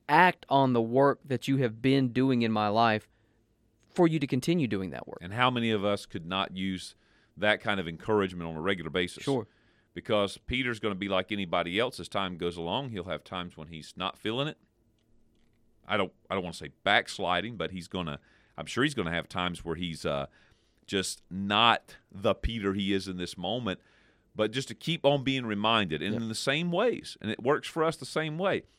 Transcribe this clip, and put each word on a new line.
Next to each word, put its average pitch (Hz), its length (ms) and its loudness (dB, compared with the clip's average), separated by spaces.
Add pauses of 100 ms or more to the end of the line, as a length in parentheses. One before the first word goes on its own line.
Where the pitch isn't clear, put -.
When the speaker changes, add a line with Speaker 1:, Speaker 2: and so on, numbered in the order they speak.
Speaker 1:
act 170 400 6
on 135 240 6
the 120 100 4
work 131 420 4
that 123 220 -4
you 135 120 2
have 113 220 0
been 135 280 4
doing 127 340 2
in 113 80 2
my 107 160 2
life 107 420 2 (800)
for 175 200 6
you 160 100 2
to 143 80 -2
continue 143 400 2
doing 95 240 -2
that 60 160 -10
work." - 140 -14
Speaker 2:
And 87 120 -12
how 123 200 4
many 117 180 0
of 104 140 2
us 101 200 0
could 82 220 -10
not 92 300 -2
use 92 400 -6 (400)
that 104 240 2
kind 104 180 -2
of 87 80 -4
encouragement 90 640 -2
on 80 60 -8
a 78 40 -8
regular 85 300 -2
basis? 87 320 -2
Speaker 1:
Sure. 131 240 -2 (480)
Speaker 2:
Because 101 420 -2 (100)
Peter's 123 320 -4
gonna 104 160 -2
be 98 140 -4
like 95 240 0
anybody 90 460 0
else 127 200 -2
as 87 80 -10
time 95 300 -4
goes 87 220 -4
along. 107 320 -4
He'll 95 140 -8
have 82 200 -6
times 87 320 -10
when 78 120 -14
he's 80 280 -14
not 90 220 -6
feeling 120 280 -4
it. 151 120 -10 (1300)
I 104 80 0
don't, 98 160 0 (160)
I 92 60 -2
don't 95 80 -2
wanna 87 100 -6
say 73 200 -12 (120)
backsliding, 98 720 2
but 82 140 -4
he's 87 180 -12
gonna, 82 300 -6 (400)
I'm 78 80 -10
sure - 180 0
he's 151 80 0
gonna 90 200 -4
have 82 140 -4
times 90 380 -6
where 82 120 -4
he's, 82 280 -6
uh, 71 220 -2 (580)
just - 460 -4
not 104 640 2 (160)
the 98 220 0
Peter 101 400 -2
he 98 180 0
is 95 160 0
in 92 80 -6
this 87 220 -6
moment. 98 420 -4 (540)
But 110 160 2
just 131 180 -4
to 113 60 -10
keep 160 320 -2
on 139 180 4
being 135 220 0
reminded, 104 560 2
and 98 100 -2
Speaker 1:
Yep. 117 100 -2
Speaker 2:
in 113 60 -6
the 110 60 -6
same 156 360 -2
ways, 214 520 -2
and 107 80 -4
it - 120 -6
works 117 240 0
for - 160 -2
us 160 140 0
the - 80 -14
same 156 320 -4
way. 175 280 -2 (140)